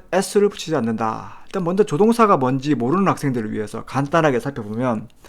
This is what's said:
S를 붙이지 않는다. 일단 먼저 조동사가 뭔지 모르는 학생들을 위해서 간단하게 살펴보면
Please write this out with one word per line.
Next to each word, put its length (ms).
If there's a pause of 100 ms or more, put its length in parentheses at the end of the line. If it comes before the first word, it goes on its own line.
(100)
S를 380
붙이지 260
않는다. 720
일단 200
먼저 200
조동사가 540
뭔지 360
모르는 340
학생들을 440
위해서 320
간단하게 560
살펴보면 680 (200)